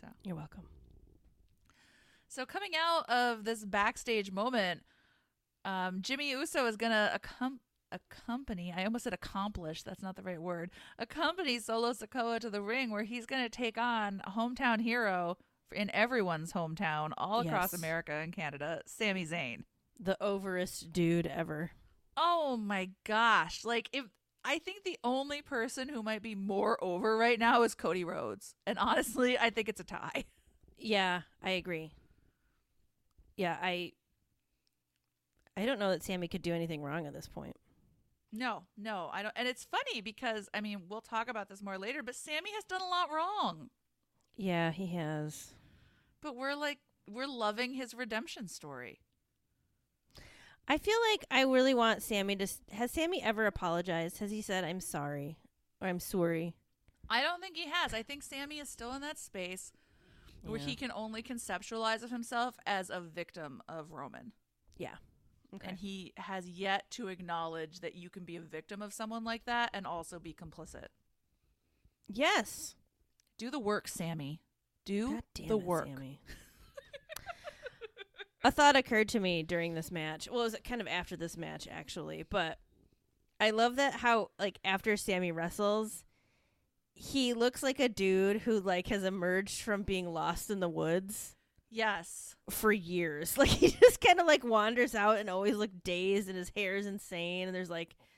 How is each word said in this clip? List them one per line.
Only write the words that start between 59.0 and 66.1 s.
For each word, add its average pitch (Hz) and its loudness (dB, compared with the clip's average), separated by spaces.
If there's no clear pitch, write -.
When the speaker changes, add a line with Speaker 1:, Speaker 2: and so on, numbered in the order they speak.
Speaker 1:
that 294 -8
space 185 -8
where 147 -6
Speaker 2:
Yeah. 285 -6
Speaker 1:
he 277 -2
can 247 -6
only 220 -8
conceptualize 226 -2
of 233 -10
himself 240 -2
as 190 -2
a 180 -6
victim 160 -10
of 160 -12
Roman. - -14
Speaker 2:
Yeah. 170 -10
Okay. 190 -14
Speaker 1:
And 190 -10
he 190 -10